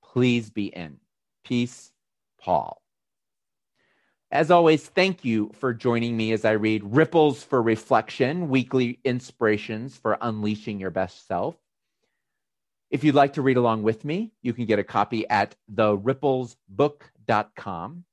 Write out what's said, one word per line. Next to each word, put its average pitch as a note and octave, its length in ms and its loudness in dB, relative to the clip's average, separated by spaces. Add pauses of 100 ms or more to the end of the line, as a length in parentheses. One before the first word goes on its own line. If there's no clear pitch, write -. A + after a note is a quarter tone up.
Please A#2+ 460 0
be G2+ 160 -6
in. D#2 340 -14 (420)
Peace, - 500 -6 (460)
Paul. - 440 -4 (1500)
As D3+ 200 0
always, E3 360 6
thank F#3+ 380 -2
you A2 300 0
for B2+ 180 -2
joining A#2 420 -2
me A2 180 0
as A2 120 -2
I A2 80 4
read G#2+ 320 0
Ripples D3+ 580 2
for B2 200 0
Reflection, B2+ 880 0
weekly B2+ 520 0
inspirations A#2+ 960 -4
for - 240 -2
unleashing G#2+ 580 -4
your F#2+ 120 -6
best F#2 360 -6
self. G2 300 -4 (1300)
If C3+ 120 -4
you'd D3+ 120 4
like C#3+ 180 4
to D3+ 100 -6
read C3 140 2
along A2+ 260 0
with A2 220 -2
me, F#3 380 -8
you B2 100 -4
can A#2+ 140 -6
get G#2 120 2
a G2+ 60 -2
copy G#2+ 460 -4
at G#2 260 0 (120)
the G#2+ 280 2
ripplesbook C3 1040 -2 (240)
dot G#2+ 320 0
com. G#2 560 -12